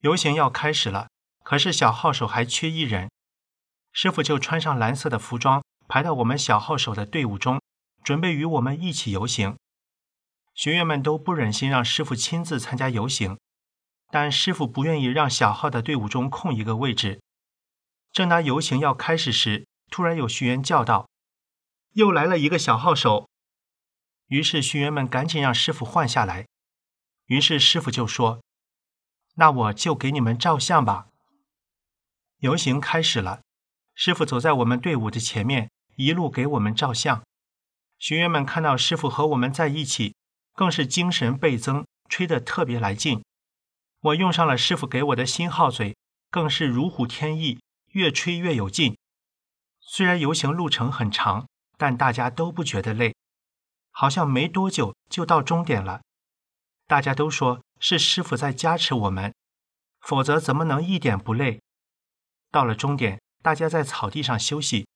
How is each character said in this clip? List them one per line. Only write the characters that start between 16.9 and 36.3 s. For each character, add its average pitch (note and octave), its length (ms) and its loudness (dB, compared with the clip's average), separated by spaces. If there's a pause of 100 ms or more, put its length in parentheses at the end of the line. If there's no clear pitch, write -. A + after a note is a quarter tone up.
置。 G2 280 -4 (920)
正 F#3 180 0
当 E3+ 140 4
游 C#3+ 180 2
行 C3 180 0
要 C#3+ 140 2
开 D#3+ 220 0
始 D#3+ 160 -2
时， G#2+ 360 0 (220)
突 - 140 -4
然 E3+ 120 2
有 C#3 120 -2
学 B2 200 -2
员 B2+ 140 0
叫 C3+ 240 2
道 G#2+ 240 0 (840)
：“又 G#3 160 6
来 D#3 140 4
了 F3+ 120 4
一 C#3+ 100 2
个 E3 120 2
小 A#2+ 180 2
号 D#3 160 4
手。” A2 360 2 (1000)
于 C#3 160 0
是 D3+ 180 0
学 D3 180 -2
员 C#3+ 120 0
们 C#3+ 160 -2
赶 B2+ 200 -2
紧 D#3+ 140 -2
让 C3+ 120 2
师 - 200 0
傅 - 120 -6
换 D3+ 220 0
下 A#2 180 2
来。 F#2 220 -8 (800)
于 B2+ 160 2
是 D3 180 2
师 - 200 4
傅 B2+ 100 -4
就 A#2 160 -4
说 A#2 360 -2 (920)
：“那 D#3+ 160 8
我 A2+ 220 2
就 D3 220 -2
给 C3+ 160 -2
你 D3 80 -2
们 A#2 180 2
照 D3+ 220 0
相 D#3 240 2
吧。” G#2+ 240 -2 (1300)
游 C3+ 180 2
行 C#3 240 0
开 E3 200 0
始 B2 200 0
了， F#2 200 -6 (540)
师 - 180 0
傅 D#3+ 120 0
走 B2+ 140 -2
在 D3+ 140 4
我 B2 120 4
们 B2 120 2
队 C#3+ 200 0
伍 A2 120 -2
的 A2+ 100 -6
前 A2 260 -4
面， B2 260 0 (240)
一 C3+ 160 2
路 E3+ 180 0
给 B2+ 160 -2